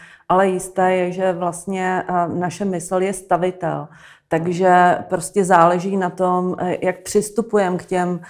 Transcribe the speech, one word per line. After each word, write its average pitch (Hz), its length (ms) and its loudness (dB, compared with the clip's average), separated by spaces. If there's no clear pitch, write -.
ale 190 200 4
jisté 185 440 0
je, 180 200 0
že 190 200 0
vlastně, 185 760 -4
eh, 175 200 0
naše 175 360 -4
mysl 185 380 -2
je 196 100 -2
stavitel. 175 760 -4
Takže 180 720 4
prostě 185 360 -2
záleží 175 520 4
na 185 140 -2
tom, 180 480 -2
eh, 180 240 -4
jak 180 200 -4
přistupujeme 208 720 0
k 165 80 -8
těm 180 440 -2